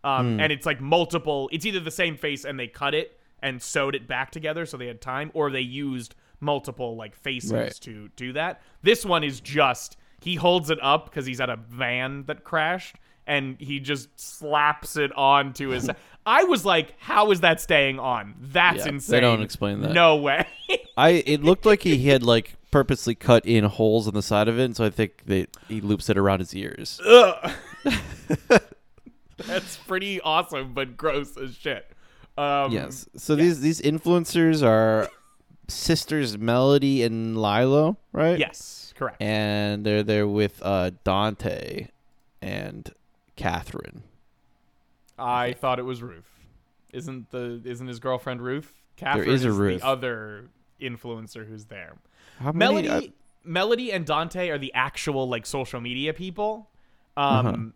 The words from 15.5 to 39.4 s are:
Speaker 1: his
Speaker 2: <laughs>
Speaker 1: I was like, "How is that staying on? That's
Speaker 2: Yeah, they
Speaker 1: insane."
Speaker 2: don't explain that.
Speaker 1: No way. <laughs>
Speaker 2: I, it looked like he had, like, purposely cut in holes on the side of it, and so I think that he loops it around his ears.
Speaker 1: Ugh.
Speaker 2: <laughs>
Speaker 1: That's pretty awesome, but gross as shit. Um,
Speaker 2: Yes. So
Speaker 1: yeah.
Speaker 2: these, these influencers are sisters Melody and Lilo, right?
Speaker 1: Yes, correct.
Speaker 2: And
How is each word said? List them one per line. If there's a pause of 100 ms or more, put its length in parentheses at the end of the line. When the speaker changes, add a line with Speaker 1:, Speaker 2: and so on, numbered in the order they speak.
Speaker 1:
his
Speaker 2:
<laughs>
Speaker 1:
I
was
like,
"How
is
that
staying
on?
That's
Speaker 2:
Yeah,
they
Speaker 1:
insane."
Speaker 2:
don't
explain
that.
Speaker 1:
No
way. (240)
<laughs>
Speaker 2:
I, (160)
it
looked
like
he
had,
like, (160)
purposely
cut
in
holes
on
the
side
of
it,
and
so
I
think
that (180)
he
loops
it
around
his
ears.
Speaker 1:
Ugh. (320)
Speaker 2:
<laughs> (880)
Speaker 1:
That's
pretty
awesome,
but
gross
as
shit. (460)
Um,
Speaker 2:
Yes.
So
Speaker 1:
yeah.
Speaker 2:
these,
these
influencers
are (580)
sisters
Melody
and
Lilo, (140)
right?
Speaker 1:
Yes,
correct.
Speaker 2:
And